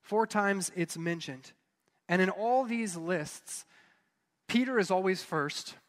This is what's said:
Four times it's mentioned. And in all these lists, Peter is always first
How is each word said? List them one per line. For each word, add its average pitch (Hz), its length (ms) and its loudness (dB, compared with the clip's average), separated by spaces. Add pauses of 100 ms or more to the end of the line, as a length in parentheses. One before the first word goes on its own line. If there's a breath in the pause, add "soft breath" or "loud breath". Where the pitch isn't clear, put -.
Four 214 240 2
times 196 480 0
it's 170 240 -2
mentioned. 165 540 -6 (560)
And 180 120 4
in 185 80 6
all 233 360 2
these 226 320 -2
lists, 165 680 -6 (840 soft breath)
Peter 247 320 2
is 185 120 2
always 185 320 2
first - 540 -4 (120)